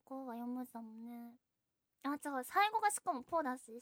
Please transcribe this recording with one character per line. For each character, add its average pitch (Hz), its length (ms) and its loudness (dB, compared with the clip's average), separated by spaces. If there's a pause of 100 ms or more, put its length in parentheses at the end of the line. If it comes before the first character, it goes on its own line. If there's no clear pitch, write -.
コ 269 200 -8
が 233 100 -6
四 240 120 -4
文 247 160 -2
字 247 80 -10
だ 233 100 -10
も 220 120 -14
ん 226 120 -14
ね。 240 300 -14 (680)
あ、 285 140 0
じ 294 120 -6
ゃ 277 80 0
あ 254 60 0
最 403 280 6
後 440 80 2
が 415 100 4
し 415 120 0
か 370 100 2
も 262 120 -2
ポ 330 160 2
ー 311 40 4
だ 254 140 0
し、 - 60 -16 (180)